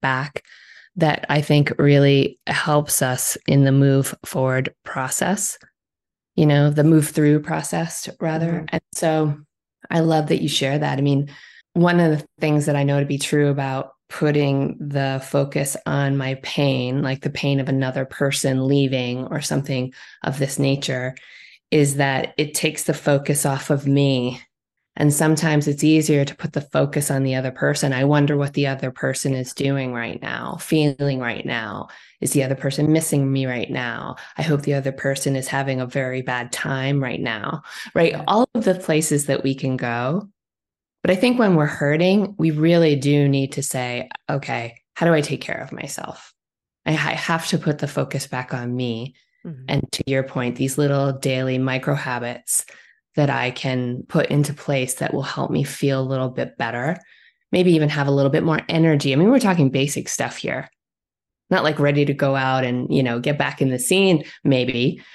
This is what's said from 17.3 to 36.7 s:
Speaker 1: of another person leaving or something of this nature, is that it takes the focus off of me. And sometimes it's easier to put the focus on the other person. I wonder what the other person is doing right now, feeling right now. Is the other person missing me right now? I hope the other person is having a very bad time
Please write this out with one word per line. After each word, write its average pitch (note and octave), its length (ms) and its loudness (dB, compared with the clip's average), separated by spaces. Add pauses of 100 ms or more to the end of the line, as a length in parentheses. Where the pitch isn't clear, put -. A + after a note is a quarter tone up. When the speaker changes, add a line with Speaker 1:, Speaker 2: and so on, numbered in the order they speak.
Speaker 1:
of C3 80 -4
another C3+ 340 -2
person C3+ 640 -2
leaving B2+ 600 0
or D3 120 -6
something C3+ 540 -4 (320)
of C#3 120 -4
this C#3 220 -2
nature, C3+ 560 -2 (560)
is C#3+ 240 4
that C#3 420 0
it D3+ 160 -2
takes D#3 300 -4
the D#3+ 100 0
focus C#3+ 520 0
off C3+ 240 -2
of C#3 180 0
me. C3+ 540 2 (560)
And D3 160 4
sometimes D#3 560 2
it's C#3+ 160 0
easier D3+ 400 4
to - 100 -6
put - 160 -8
the - 80 -6
focus C#3+ 500 0
on C3+ 140 0
the C3 120 0
other C3 160 -4
person. C#3+ 420 -2
I B2+ 100 0
wonder D3 320 4
what C#3+ 160 -2
the C#3+ 160 0
other C3+ 240 -4
person C3+ 420 -4
is C3 200 -6
doing C#3 400 -2
right A#2 280 -8
now, - 380 -8
feeling C#3+ 640 0
right A#2 240 -6
now. A2 420 -6 (320)
Is C3+ 140 -2
the C#3 100 2
other C3+ 120 -2
person D3 360 0
missing D3 400 2
me C3+ 140 0
right B2 260 -4
now? B2 460 -6 (200)
I D3+ 40 -4
hope D3 220 0
the C#3+ 100 0
other C3+ 180 -2
person C3+ 460 -2
is C3 100 -6
having C3+ 320 -4
a B2+ 60 -4
very C3 360 -4
bad B2 300 -6
time C3+ 500 -2